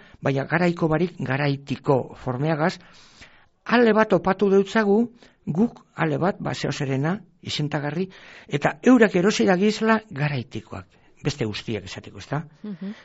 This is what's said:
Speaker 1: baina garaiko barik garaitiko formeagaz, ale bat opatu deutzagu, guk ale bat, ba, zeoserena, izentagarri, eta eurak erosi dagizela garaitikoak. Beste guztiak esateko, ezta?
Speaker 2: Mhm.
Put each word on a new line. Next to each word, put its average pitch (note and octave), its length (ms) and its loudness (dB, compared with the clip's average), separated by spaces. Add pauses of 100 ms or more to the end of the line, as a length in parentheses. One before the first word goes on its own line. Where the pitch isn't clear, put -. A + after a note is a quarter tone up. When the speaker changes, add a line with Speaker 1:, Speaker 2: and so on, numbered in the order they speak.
(200)
Speaker 1:
baina C3+ 280 -2
garaiko E3+ 400 0
barik D#3+ 300 -2
garaitiko C#3 1000 -2
formeagaz, D3+ 600 -2 (880)
ale A#3 260 4
bat G#3+ 240 2
opatu F#3+ 340 0
deutzagu, G3+ 600 2 (360)
guk F#3+ 380 -2 (100)
ale D3+ 240 -2
bat, F#3+ 220 -2
ba, C3 140 -6
zeoserena, C#3 640 -4 (240)
izentagarri, D3+ 680 -6 (400)
eta D3 340 -2
eurak A3+ 340 6
erosi G3+ 300 2
dagizela G#3+ 540 2 (100)
garaitikoak. B2 760 -6 (360)
Beste C3 260 -4
guztiak G2+ 400 -8
esateko, G#2 300 -16
ezta? C#3 240 -8 (200)
Speaker 2:
Mhm. G3 300 -12 (120)